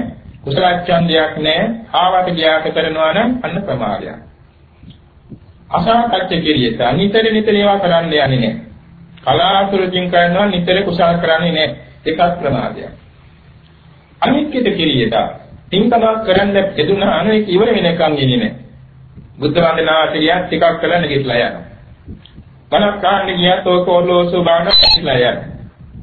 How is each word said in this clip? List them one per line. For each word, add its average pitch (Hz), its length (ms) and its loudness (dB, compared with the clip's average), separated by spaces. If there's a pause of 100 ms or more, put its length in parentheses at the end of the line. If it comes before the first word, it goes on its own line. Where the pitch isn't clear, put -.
(400)
කුසල 139 240 -2 (160)
ඡන්දයක් 165 580 0
නෑ, 156 240 0 (280)
ආවට 180 400 2
ගියාට 160 380 0
කරනවා 160 460 0
නම් 233 160 0 (100)
අන්න 165 200 -6
ප්‍රමාදයක්. 104 580 -6 (1500)
අසක්කට්ඨ 190 720 0
කෙරියදා 127 540 0
නිතර 202 360 0
නිතර 214 260 0
ඒවා 202 260 2
කරන්න 170 260 0
යන්නේ 151 240 0
නෑ. 113 380 -2 (520)
කලාතුරකින් 185 880 0
කරනවා, 175 400 2
නිතර 185 320 0
කුසල 170 380 0
කරන්නේ 165 340 0
නෑ. 156 240 -2 (260)
ඒකත් 170 340 0
ප්‍රමාදයක්. 127 560 -6 (1300)
අනිත්‍යද 254 520 0
කෙරියදා 113 580 0 (380)
පින්කමක් 226 400 2 (160)
කරන්න 196 340 2 (160)
යෙදුණා 190 460 0
නම් 190 140 0
ඒක 214 160 2
ඉවර 196 220 2
වෙනකන් 170 460 0
ඉන්නේ 127 220 0
නෑ. 107 160 -2 (800)
බුද්ධ 143 240 -2
වන්දනාවට 160 580 0
ගියත් 165 280 0
ටිකක් 165 340 0
කරන්න 170 280 0
ගිහලා 135 320 -2
යනවා. 98 260 -4 (1000)
බණක් 202 400 0
අහන්න 190 280 0
ගියත් 180 340 0
ඕක 180 200 2
ඔරලෝසු 175 560 2
බාන 170 280 2 (140)
ගිහලා 143 320 2
යනවා. - 400 -2 (460)